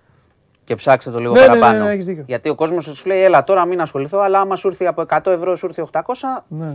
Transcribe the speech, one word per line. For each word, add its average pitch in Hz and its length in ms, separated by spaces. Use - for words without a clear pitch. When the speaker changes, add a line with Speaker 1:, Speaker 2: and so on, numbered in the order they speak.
Speaker 1:
Και 120 120
ψάξτε 131 360
το 117 60
λίγο 120 160
Speaker 2:
Ναι, 240 60
ναι, 262 80
ναι, 240 120
Speaker 1:
παραπάνω. 220 260
Speaker 2:
ναι, 208 60
έχεις 196 140
δίκιο. 170 220
Speaker 1:
Γιατί 123 220
ο 147 60
κόσμος 160 280
σου 151 240
λέει, 190 160
«Έλα, 170 200
τώρα 190 220
μην 180 160
ασχοληθώ», 151 380
αλλά 196 200
άμα 196 160
σου 180 120
έρθει 180 200
από 165 140
εκατό 160 300
ευρώ, 180 240
σου 170 100
έρθει 165 160
οκτακόσια, 247 680
Speaker 2:
Ναι. 160 280